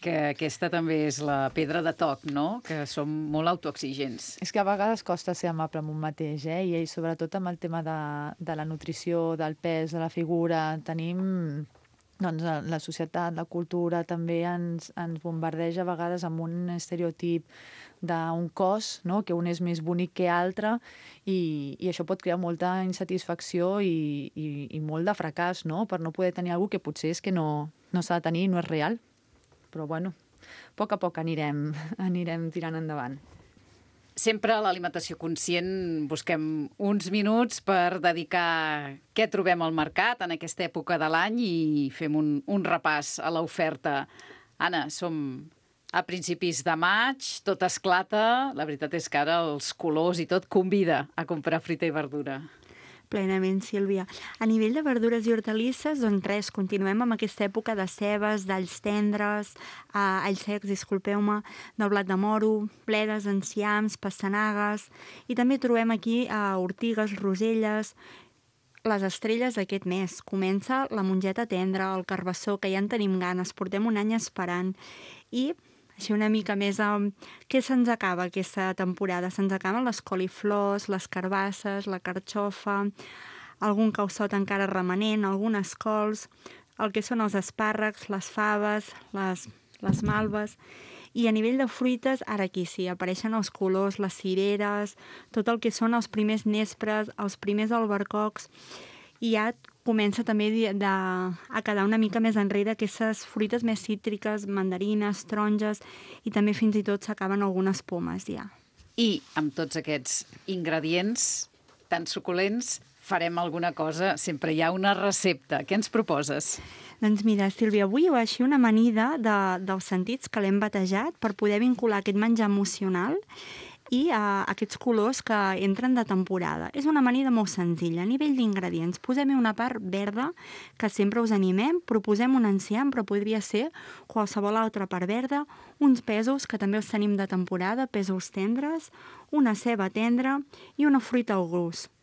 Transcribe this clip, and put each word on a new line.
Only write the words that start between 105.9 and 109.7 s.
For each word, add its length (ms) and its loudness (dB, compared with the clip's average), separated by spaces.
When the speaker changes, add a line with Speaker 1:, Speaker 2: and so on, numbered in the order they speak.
Speaker 3:
i 100 -4
també 200 4
fins 240 2
i 60 2
tot 220 -2
s'acaben 380 -2
algunes 400 2
pomes 460 -4
ja. 180 -8
Speaker 1:
I 240 2
amb 160 0
tots 240 -4